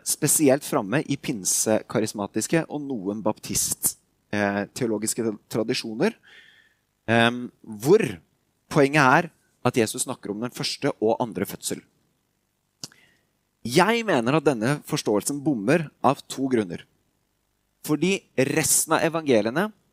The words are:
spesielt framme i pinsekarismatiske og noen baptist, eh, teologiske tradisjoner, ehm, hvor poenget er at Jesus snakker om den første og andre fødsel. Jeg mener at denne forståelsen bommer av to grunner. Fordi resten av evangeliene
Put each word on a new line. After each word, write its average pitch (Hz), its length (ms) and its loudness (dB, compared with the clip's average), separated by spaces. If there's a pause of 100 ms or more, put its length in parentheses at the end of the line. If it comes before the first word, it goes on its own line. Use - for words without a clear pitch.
spesielt 147 600 2
framme 123 420 -2
i 139 100 -2
pinsekarismatiske 110 1500 -2
og 147 140 -8
noen 107 400 -6
baptist, - 760 -4 (340)
eh, 101 420 0
teologiske 110 640 -4 (100)
tradisjoner, 120 640 -2 (920)
ehm, 117 420 2 (120)
hvor 113 580 2 (480)
poenget 143 560 6
er 160 60 -14 (340)
at 123 120 0
Jesus 123 280 0
snakker 123 260 -10
om 104 100 -8
den 123 100 -6
første - 400 -6 (100)
og 110 200 2
andre 98 240 -4
fødsel. - 360 -8 (1800)
Jeg 190 400 2
mener 139 320 2
at 151 80 0
denne 135 400 0
forståelsen 139 580 -2
bommer 139 480 0 (140)
av 131 240 2
to 135 200 -4
grunner. 101 340 -2 (1000)
Fordi 156 400 0 (140)
resten - 560 0
av 147 100 4
evangeliene 151 720 2 (200)